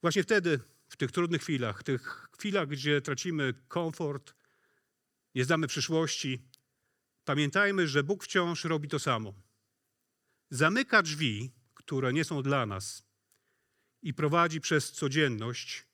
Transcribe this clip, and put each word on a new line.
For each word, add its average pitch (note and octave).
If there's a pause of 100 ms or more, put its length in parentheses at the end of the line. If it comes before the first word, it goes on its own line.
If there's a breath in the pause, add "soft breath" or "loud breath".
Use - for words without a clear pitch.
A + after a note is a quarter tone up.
Właśnie E3+
wtedy, E3+ (280)
w -
tych B2
trudnych F3
chwilach, B2
w -
tych - (100)
chwilach, G3
gdzie C#3+
tracimy C#3+ (140)
komfort, D#3+ (1000)
nie B2+
znamy D#3+
przyszłości, D3+ (840)
pamiętajmy, E3+
że C#3+
Bóg F3+
wciąż F3
robi D#3
to D3
samo. A2 (1160)
Zamyka G3+
drzwi, C3+ (220)
które C3
nie D3+
są C#3+
dla C#3
nas, G2 (960)
i D#3+
prowadzi D#3+
przez D3
codzienność B2+